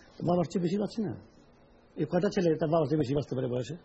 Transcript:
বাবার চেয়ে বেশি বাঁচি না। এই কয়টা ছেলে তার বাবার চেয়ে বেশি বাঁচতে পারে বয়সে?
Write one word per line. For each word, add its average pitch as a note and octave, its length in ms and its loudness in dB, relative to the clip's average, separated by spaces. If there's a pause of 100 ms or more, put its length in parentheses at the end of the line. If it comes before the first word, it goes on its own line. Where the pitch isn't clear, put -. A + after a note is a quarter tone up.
(260)
বাবার F3 180 2
চেয়ে F3 180 -2
বেশি F3 160 -2
বাঁচি - 240 -4
না। A#2+ 120 -4 (800)
এই D#3+ 80 -2
কয়টা F3+ 240 2
ছেলে F3 280 2
তার D#3+ 120 0
বাবার D#3 200 4
চেয়ে D#3 100 2
বেশি C#3 160 0
বাঁচতে C#3+ 200 -2
পারে C3 120 -2
বয়সে? B2 280 -4 (100)